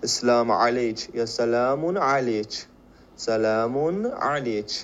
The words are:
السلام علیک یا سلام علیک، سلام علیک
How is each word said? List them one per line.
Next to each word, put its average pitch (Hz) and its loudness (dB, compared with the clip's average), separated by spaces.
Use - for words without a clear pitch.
السلام 120 2
علیک 117 0
یا 117 -2
سلام 120 0
علیک، 131 0
سلام 113 0
علیک 123 -2